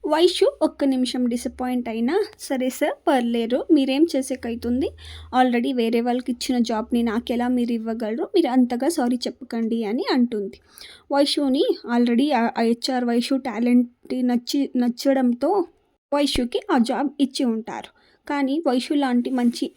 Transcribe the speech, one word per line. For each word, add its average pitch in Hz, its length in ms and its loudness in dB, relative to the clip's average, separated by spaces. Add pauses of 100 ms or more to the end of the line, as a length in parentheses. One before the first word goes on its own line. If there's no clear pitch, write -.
వైషు 349 420 4 (160)
ఒక్క 302 220 0
నిమిషం 254 420 0
డిసప్పాయింట్ 247 640 -4
అయినా, 233 260 -2 (240)
"సరే 254 300 -4
సార్, 302 320 -2
పర్లేదు, 240 580 0 (140)
మీరేం 269 320 4
చేసేకైతుంది, 254 840 -2 (440)
already 254 400 2
వేరే 233 280 0
వాళ్ళకి 247 320 -2
ఇచ్చిన 247 260 -2
జాబ్ని 233 440 0
నాకెలా 240 460 -2
మీరు 247 240 0
ఇవ్వగలరు, 226 520 -4
మీరు 320 240 2
అంతగా 247 400 2
సారీ 254 280 0
చెప్పకండి" 233 680 -4
అని 254 280 -2
అంటుంది. 240 460 0 (540)
వైషుని 285 520 2 (220)
already 240 460 2
ఆ, 233 100 2 (140)
ఆ 226 60 0
హెచ్ఆర్ 240 420 -2
వైషు 240 320 0
టాలెంట్ 240 540 2 (340)
నచ్చి, 247 360 0 (160)
నచ్చడంతో 254 760 0 (600)
వైషుకి 285 480 -2 (100)
ఆ 285 80 4
జాబ్ 240 320 0 (100)
ఇచ్చి 277 240 0
ఉంటారు. 220 460 -4 (360)
కానీ 285 340 -2
వైషు 262 340 -2
లాంటి 254 360 0
మంచి 240 360 0 (100)